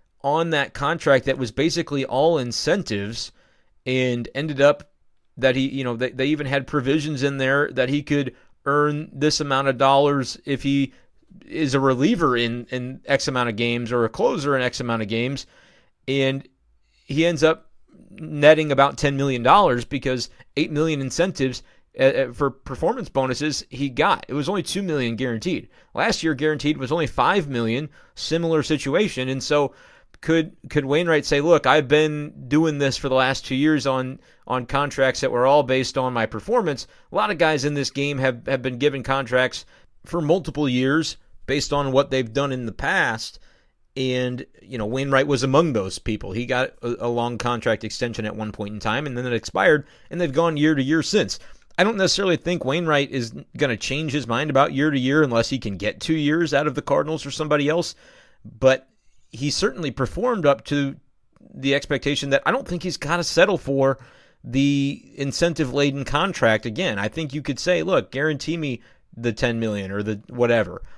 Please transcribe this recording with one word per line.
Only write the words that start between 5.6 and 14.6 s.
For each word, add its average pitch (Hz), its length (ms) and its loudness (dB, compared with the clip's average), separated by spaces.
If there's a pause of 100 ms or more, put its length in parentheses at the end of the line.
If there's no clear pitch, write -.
you 135 140 -4
know, 120 140 -4
they, 123 140 -2
they 131 160 -2
even 147 200 0
had 135 220 -2
provisions 143 560 0
in 139 140 -2
there 139 340 0
that 127 160 0
he 143 160 -2
could 143 320 -2 (280)
earn 147 480 0
this 151 280 0
amount 139 260 0
of 131 100 0
dollars 139 680 2
if 139 180 -4
he 139 300 0 (520)
is 139 300 -2
a 139 60 2
reliever 135 560 2
in, 120 340 -2
in 127 360 -8
X 139 200 0
amount 127 220 -2
of 107 80 -4
games 120 340 -2
or 120 140 2
a 110 40 0
closer 170 460 0
in 131 80 0